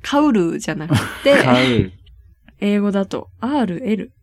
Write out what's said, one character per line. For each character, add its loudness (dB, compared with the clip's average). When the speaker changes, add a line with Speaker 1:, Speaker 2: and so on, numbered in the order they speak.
Speaker 1:
カ 0
ウ 4
ル 0
じ -8
ゃ -6
な -10
く 2
て、 6
Speaker 2:
<laughs> 2
가 4
을. 2
Speaker 1:
英 0
語 0
だ -2
と、 -10
ア -2
ー 0
ル -6
エ 0
ル。 -10